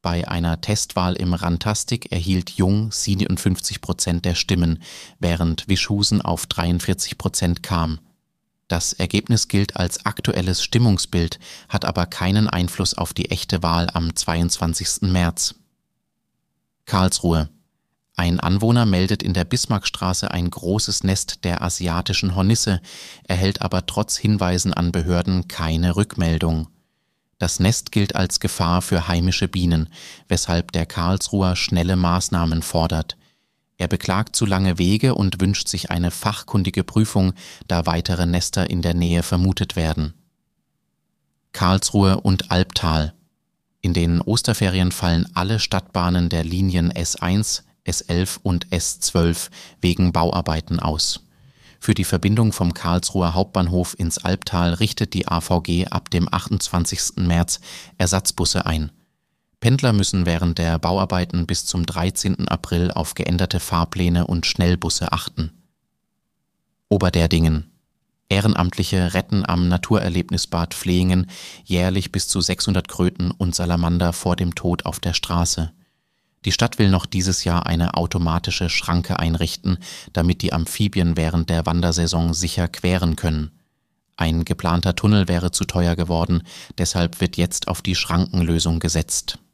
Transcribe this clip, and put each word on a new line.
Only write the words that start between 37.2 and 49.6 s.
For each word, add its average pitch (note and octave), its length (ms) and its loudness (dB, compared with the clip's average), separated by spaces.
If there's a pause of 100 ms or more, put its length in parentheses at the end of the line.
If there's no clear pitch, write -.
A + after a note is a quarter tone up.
da E2+ 160 0
weitere F2 400 0
Nester F2 440 0
in F2+ 120 -2
der E2+ 120 0
Nähe E2+ 300 2
vermutet F#2 540 0
werden. D#2+ 360 0 (1400)
Karlsruhe F#2+ 640 4
und - 320 0
Albtal. D#2+ 640 0 (640)
In F#2 140 0
den E2+ 260 2
Osterferien F#2+ 720 0
fallen F2 420 0
alle G2 260 0
Stadtbahnen F2+ 680 0
der E2+ 160 0
Linien F2 480 2
S - 240 -4
eins, F#2 480 -2 (220)
S - 160 -4
elf F2 420 -2
und F2 300 -2
S - 260 -4
zwölf E2+ 500 0 (300)